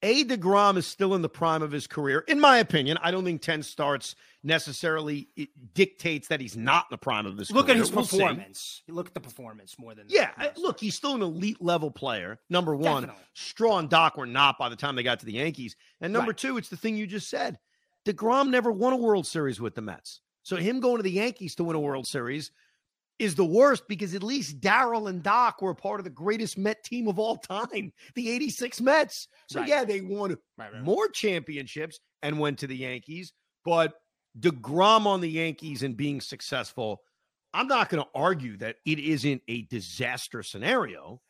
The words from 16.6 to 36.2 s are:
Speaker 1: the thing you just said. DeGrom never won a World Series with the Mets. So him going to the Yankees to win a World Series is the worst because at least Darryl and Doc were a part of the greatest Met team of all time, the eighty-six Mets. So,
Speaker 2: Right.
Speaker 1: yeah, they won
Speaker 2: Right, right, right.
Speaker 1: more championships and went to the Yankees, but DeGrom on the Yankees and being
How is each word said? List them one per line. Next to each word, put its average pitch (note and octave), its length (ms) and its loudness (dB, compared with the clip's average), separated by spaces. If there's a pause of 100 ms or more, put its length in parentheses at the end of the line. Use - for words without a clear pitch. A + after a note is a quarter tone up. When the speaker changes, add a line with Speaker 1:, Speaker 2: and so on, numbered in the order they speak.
Speaker 1:
the - 60 -12
thing A3 200 -4
you G#3+ 100 -6
just F#3+ 220 -10
said. A#3+ 300 -6 (480)
DeGrom A#3 420 2
never B3 240 2
won A#3 220 2
a - 20 0
World A3 300 2
Series C3+ 340 -2
with A2+ 140 -6
the A2+ 80 -8
Mets. - 400 -12 (200)
So - 140 -4
him G#3+ 240 0
going B3 160 4
to A3+ 60 0
the F#3+ 80 0
Yankees G3 460 -2
to E3+ 80 0
win E3 120 -2
a D3+ 40 0
World C#3 260 -2
Series C3+ 440 -6 (680)
is G#3 160 -2
the F#3 100 4
worst A3+ 440 4
because F#3 260 -6
at G3 80 -6
least F#3+ 380 -4
Darryl A3+ 480 2
and F#3 140 -6
Doc A3 400 2
were F#3+ 80 -2
a E3+ 40 -4
part G3+ 260 -6
of F#3+ 40 -10
the F3+ 60 -10
greatest G3+ 480 -4
Met G#3 260 -2
team A#3+ 240 -4
of F#3 100 0
all A3 180 0
time, A3+ 560 -6 (220)
the A#3+ 160 -4
eighty-six A#3+ 500 -4
Mets. C4+ 480 2 (200)
So, - 120 -6
Speaker 2:
Right. - 80 -2
Speaker 1:
yeah, C4 160 4
they G3+ 160 -2
won G3 300 -4
Speaker 2:
Right, D#3 80 -4 (200)
right, G#2+ 160 -14
right. A2 80 -10
Speaker 1:
more A#3+ 260 2
championships D3+ 880 -4 (240)
and D3 160 -2
went D3 220 0
to D3 60 -6
the C3 100 -8
Yankees, C3 560 -10 (320)
but E3 300 2 (440)
DeGrom E3+ 680 6
on G3 140 2
the E3+ 100 -2
Yankees D#3+ 520 -4
and C3 140 -2
being C#3+ 240 -2